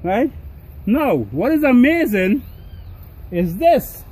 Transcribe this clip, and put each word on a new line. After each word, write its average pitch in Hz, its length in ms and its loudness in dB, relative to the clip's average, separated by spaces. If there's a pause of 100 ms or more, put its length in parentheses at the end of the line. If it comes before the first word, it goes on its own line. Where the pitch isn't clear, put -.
Right? 220 260 0 (560)
Now, 254 300 2
what 131 340 -2
is 311 140 2
amazing 254 800 4 (880)
is 175 240 -2
this. 320 560 2